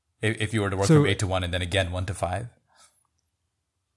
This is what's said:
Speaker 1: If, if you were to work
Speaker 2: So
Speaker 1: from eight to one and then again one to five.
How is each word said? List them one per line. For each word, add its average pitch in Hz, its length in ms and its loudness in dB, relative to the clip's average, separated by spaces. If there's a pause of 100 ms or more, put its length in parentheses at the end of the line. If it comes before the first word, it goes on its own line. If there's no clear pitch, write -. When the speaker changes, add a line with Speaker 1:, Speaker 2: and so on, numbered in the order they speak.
(200)
Speaker 1:
If, 110 200 -2
if 107 140 -4
you 107 80 0
were 98 80 0
to 95 60 -2
work 98 100 2
Speaker 2:
So 160 100 6
Speaker 1:
from 143 100 6
eight 101 140 0
to 101 60 0
one 92 160 -2
and 87 100 -4
then 90 100 -2
again 90 300 0
one 92 140 -4
to 98 80 -4
five. 92 340 -4 (1500)